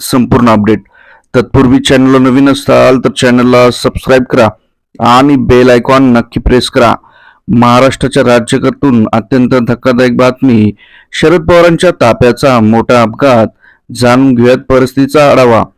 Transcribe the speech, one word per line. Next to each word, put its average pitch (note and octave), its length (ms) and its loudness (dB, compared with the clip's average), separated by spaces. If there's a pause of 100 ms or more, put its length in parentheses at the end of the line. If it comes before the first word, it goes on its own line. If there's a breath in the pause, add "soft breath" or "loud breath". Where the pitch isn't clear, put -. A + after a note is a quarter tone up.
संपूर्ण A#2+ 480 -2
अपडेट. G#2+ 320 -2 (540 soft breath)
तत्पूर्वी C3 440 0
चॅनलला C3 380 0
नवीन C3+ 320 2
असाल C3 500 0
तर B2+ 120 -2
चॅनलला B2 600 0
सबस्क्राईब B2+ 520 -2
करा A#2+ 240 0 (680)
आणि C#3+ 180 2
बेल B2+ 340 2
आयकॉन C3 340 0
नक्की A#2 360 -2
प्रेस B2 300 -2
करा. A#2 260 0 (520 soft breath)
महाराष्ट्राच्या B2 760 0
राज्यकर्त्यातून B2 920 -2
अत्यंत A#2+ 360 -2 (180)
धक्कादायक B2 500 -2
बातमी. B2 540 0 (400 soft breath)
शरद E3 380 -2
पवारांच्या E3+ 420 2
ताफ्याचा B2 680 0
मोठा A2+ 420 0
अपघात. A2+ 460 0 (480 soft breath)
जाणून B2 400 0
घेऊयात B2 220 2
परिस्थितीचा C3+ 760 0
आढावा. A#2+ 320 2 (140)